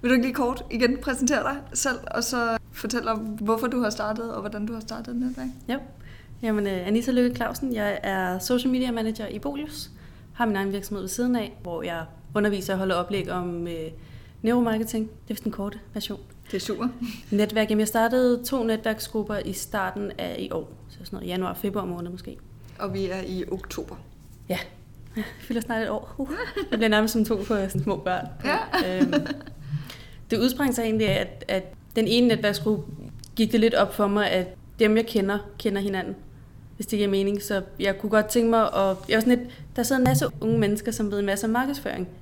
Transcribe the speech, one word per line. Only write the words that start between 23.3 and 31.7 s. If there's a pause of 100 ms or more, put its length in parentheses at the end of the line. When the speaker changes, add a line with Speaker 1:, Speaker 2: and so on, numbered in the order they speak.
Speaker 1:
oktober. (540)
Speaker 2:
Ja. (580)
Jeg (180)
fylder
snart
et
år.
Uh. (420)
Jeg
bliver
nærmest
som
to
på
sådan
små
børn. (200)
Speaker 1:
Ja.
Speaker 2:
Øhm, (1160)
det
udsprang
sig
egentlig
af,
at,
at (320)